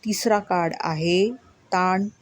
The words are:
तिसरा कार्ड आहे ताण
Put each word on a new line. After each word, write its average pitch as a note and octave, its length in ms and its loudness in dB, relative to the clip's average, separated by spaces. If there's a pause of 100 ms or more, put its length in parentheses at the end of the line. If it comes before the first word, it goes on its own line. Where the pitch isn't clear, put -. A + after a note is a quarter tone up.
तिसरा G#3+ 340 0
कार्ड F3 420 -2
आहे E3+ 500 0 (420)
ताण F#3 360 0 (140)